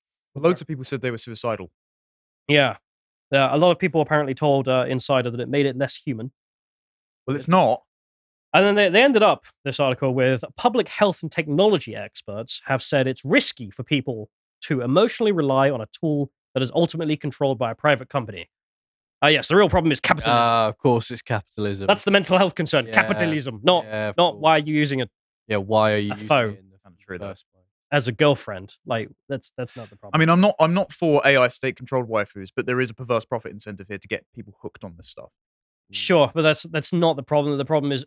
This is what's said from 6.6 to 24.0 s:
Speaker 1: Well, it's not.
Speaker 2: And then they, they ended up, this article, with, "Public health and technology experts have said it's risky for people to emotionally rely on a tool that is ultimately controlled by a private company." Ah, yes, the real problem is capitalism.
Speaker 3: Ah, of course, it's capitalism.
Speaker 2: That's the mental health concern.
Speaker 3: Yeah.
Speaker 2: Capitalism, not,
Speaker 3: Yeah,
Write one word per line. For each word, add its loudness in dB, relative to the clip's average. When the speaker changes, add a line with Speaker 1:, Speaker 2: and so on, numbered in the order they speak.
Speaker 1:
Well, -2
it's -8
not. 2
Speaker 2:
And 6
then 4
they, 4
they 6
ended 6
up, 4
this -4
article, 0
with, 2
"Public 0
health 0
and -8
technology 0
experts -12
have -2
said 0
it's -6
risky -2
for -14
people -4
to -4
emotionally 0
rely 2
on -6
a -10
tool -4
that -2
is -2
ultimately 0
controlled -4
by -4
a -12
private 0
company." -8
Ah, 4
yes, 2
the 2
real 6
problem 2
is 0
capitalism. 0
Speaker 3:
Ah, 4
of -6
course, 2
it's -8
capitalism. -6
Speaker 2:
That's 2
the -2
mental 2
health 0
concern. -2
Speaker 3:
Yeah. -12
Speaker 2:
Capitalism, -2
not, 2
Speaker 3:
Yeah, -4